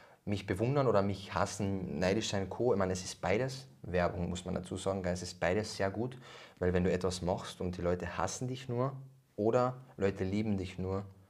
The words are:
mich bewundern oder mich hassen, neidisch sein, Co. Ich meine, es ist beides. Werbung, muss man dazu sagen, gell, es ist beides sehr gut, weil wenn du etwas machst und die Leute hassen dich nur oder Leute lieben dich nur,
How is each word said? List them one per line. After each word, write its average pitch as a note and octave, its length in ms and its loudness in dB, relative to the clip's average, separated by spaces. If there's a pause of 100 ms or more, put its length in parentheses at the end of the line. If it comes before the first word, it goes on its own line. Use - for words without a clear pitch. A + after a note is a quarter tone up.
(260)
mich G2+ 200 -2
bewundern B2 400 2
oder G2+ 140 6
mich G2 340 -2
hassen, F#2+ 640 0
neidisch G2 300 2
sein, F#2+ 220 -2
Co. A#2+ 240 2
Ich G2 40 2
meine, F#2 140 4
es F2+ 100 -2
ist - 200 -10
beides. A2 440 0 (160)
Werbung, F2 460 2
muss F2 160 -6
man F2+ 100 -4
dazu F2 220 -4
sagen, F#2+ 260 -2
gell, F2+ 120 0
es F2+ 80 -6
ist - 180 -10
beides G#2+ 360 0
sehr G2 140 2
gut, A#2 280 -4 (400)
weil F2+ 160 4
wenn F2+ 100 4
du F2+ 80 4
etwas F2+ 300 0
machst F2+ 400 -2
und F2+ 160 -2
die - 40 -8
Leute F2 360 0
hassen G2+ 280 -2
dich B2+ 220 -8
nur B2 240 -2 (440)
oder B2 400 4 (200)
Leute F#2+ 280 2
lieben G#2 340 2
dich F#2 200 -4
nur, F#2+ 260 -2 (260)